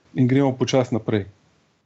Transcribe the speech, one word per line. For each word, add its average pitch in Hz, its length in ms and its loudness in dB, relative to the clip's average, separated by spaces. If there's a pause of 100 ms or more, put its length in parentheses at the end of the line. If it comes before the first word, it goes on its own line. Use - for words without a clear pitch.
(140)
in 131 140 2
gremo 131 260 2
počasi 131 400 0
naprej. 110 320 -2 (600)